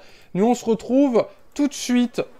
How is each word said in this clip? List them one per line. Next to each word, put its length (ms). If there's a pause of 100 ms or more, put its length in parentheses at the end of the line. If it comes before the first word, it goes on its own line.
(340)
Nous, 120
on 80
se 100
retrouve 600 (280)
tout 120
de 80
suite 480 (180)